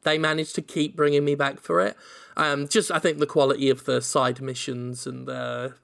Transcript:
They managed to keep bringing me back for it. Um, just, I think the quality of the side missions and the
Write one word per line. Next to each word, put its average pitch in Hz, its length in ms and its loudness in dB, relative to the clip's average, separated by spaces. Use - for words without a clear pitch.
They 156 160 2
managed 156 380 -2
to 165 60 -4
keep - 340 -2
bringing 147 280 4
me 143 120 2
back 143 240 -2
for 165 200 0
it. 202 160 0
Um, 143 300 0
just, 202 240 2
I 165 80 0
think 156 200 0
the 147 80 2
quality 135 440 2
of 131 140 0
the 127 180 0
side 127 380 0
missions 123 680 -8
and 127 220 -10
the 123 560 -8